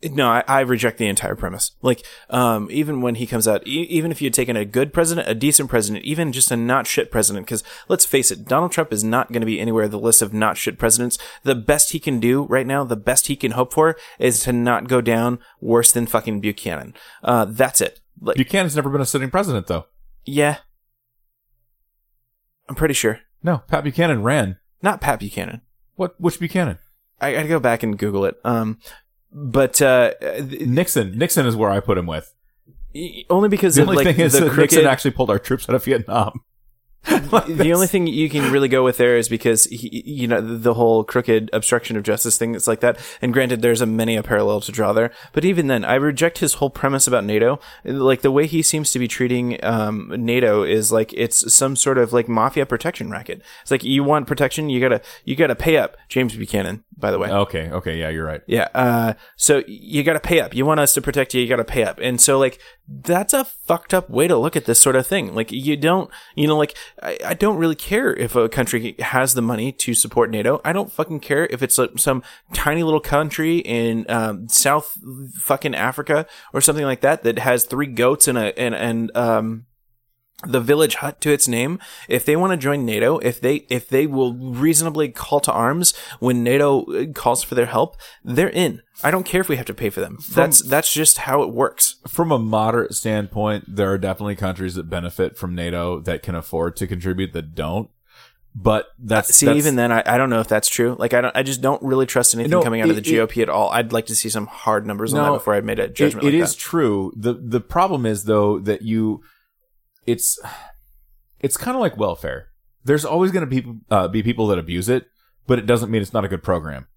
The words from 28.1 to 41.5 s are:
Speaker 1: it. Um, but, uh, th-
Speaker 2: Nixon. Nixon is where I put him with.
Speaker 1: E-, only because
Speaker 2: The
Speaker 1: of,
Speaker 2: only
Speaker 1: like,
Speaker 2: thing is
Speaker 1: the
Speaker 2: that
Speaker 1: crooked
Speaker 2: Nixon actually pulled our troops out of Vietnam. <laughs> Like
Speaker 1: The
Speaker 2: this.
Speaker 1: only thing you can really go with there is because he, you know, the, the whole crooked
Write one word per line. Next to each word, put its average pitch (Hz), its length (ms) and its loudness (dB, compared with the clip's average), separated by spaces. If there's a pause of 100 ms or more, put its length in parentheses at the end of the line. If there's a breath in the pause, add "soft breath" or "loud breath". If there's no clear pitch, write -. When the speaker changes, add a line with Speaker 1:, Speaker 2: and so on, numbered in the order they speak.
Speaker 1:
it. - 200 -2
Um, 113 340 -2 (540 loud breath)
but, 135 500 0
uh, 127 380 6
th- 131 460 -8
Speaker 2:
Nixon. 123 520 0
Nixon 151 280 2
is 117 100 0
where 107 140 2
I 98 100 0
put 98 180 0
him 87 80 -4
with. 80 260 -8 (600)
Speaker 1:
E-, 151 340 -12
only 196 200 4
because 196 260 4
Speaker 2:
The 139 80 8
Speaker 1:
of, - 60 4
Speaker 2:
only 151 160 4
Speaker 1:
like, 170 120 4
Speaker 2:
thing 165 80 4
is 143 80 4
Speaker 1:
the 139 80 6
Speaker 2:
that 156 120 4
Speaker 1:
crooked 143 200 4
Speaker 2:
Nixon 160 140 8
actually 135 260 2
pulled 110 180 -2
our 104 80 2
troops - 300 -4
out 120 60 0
of 127 100 0
Vietnam. 117 560 0 (680)
<laughs> - 240 0
Like - 160 4
Speaker 1:
The 165 80 -6
Speaker 2:
this. 160 200 4
Speaker 1:
only 185 120 4
thing 180 200 2
you 156 240 0
can 139 220 0
really 139 160 4
go 131 160 4
with 127 120 4
there 123 200 6
is 117 120 2
because 113 360 2
he, - 420 -8
you 135 220 -4
know, 113 120 2
the, 113 160 -6
the 113 180 2
whole 113 300 4
crooked 110 480 0